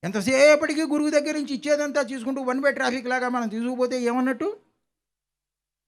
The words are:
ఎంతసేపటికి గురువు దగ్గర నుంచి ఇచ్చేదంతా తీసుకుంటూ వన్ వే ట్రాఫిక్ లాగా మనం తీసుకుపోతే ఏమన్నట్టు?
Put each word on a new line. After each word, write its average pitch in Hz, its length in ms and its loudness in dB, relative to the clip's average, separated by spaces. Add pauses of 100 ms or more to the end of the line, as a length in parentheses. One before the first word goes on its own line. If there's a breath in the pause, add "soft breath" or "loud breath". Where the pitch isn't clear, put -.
ఎంతసేపటికి 277 760 4
గురువు 294 280 0
దగ్గర 302 240 0
నుంచి 285 200 -4
ఇచ్చేదంతా 285 480 0
తీసుకుంటూ 262 400 -6
వన్ 254 180 -2
వే 277 120 2
ట్రాఫిక్ 254 340 -2
లాగా 254 220 -2
మనం 240 200 -2
తీసుకుపోతే 247 540 -2
ఏమన్నట్టు? 254 560 -2 (1300)